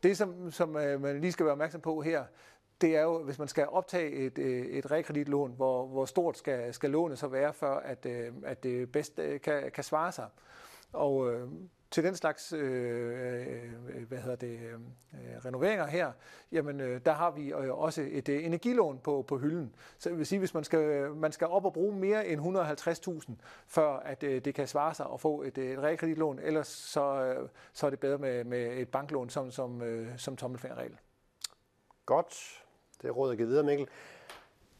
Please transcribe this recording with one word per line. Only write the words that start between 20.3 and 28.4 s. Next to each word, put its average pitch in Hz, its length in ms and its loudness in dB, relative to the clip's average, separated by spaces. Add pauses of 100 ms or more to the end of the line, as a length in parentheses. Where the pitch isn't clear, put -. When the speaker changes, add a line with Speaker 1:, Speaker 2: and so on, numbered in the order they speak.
Speaker 1:
hvis 185 160 0
man 156 100 0
skal, 151 460 4
man 156 220 0
skal - 140 0
op 180 180 4
og 185 80 4
bruge 196 240 2
mere 202 300 2
end 160 140 0
hundrede 180 220 2
og 160 40 2
halvtreds 151 340 0
tusind, 151 360 -6 (300)
før 151 300 4
at, 131 260 -8
øh, 131 220 0
det 139 100 -2
kan 139 120 0
svare 147 280 0
sig 147 180 -6
at 127 80 -8
få 147 220 0
et, 135 160 -6
øh, 131 140 -2
et 131 60 -6
realkreditlån, 156 600 0
ellers 156 300 0
så, 139 540 0
øh, 131 260 0 (240)
så - 140 0
er 139 40 4
det 139 100 -6
bedre 143 180 2
med, 123 260 -2